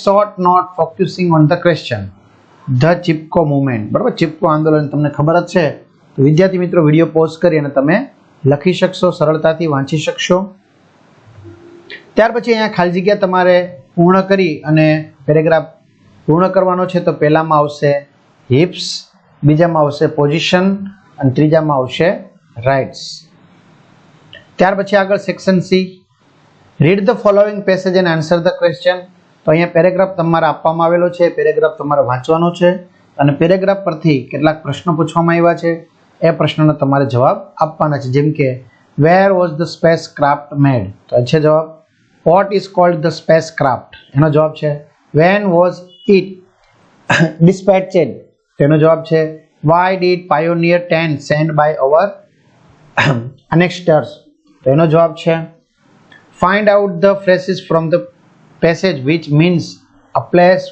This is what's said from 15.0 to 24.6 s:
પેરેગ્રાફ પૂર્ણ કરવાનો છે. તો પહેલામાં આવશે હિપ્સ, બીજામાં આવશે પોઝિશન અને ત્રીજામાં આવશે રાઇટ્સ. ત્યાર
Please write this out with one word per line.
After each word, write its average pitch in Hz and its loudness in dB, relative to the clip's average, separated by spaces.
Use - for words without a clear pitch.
પેરેગ્રાફ 160 2
પૂર્ણ 175 2
કરવાનો 185 0
છે. 180 -4
તો 170 0
પહેલામાં 156 0
આવશે 147 0
હિપ્સ, - -2
બીજામાં 156 2
આવશે 147 0
પોઝિશન 165 0
અને 139 0
ત્રીજામાં 151 2
આવશે 131 -2
રાઇટ્સ. - -4
ત્યાર 185 0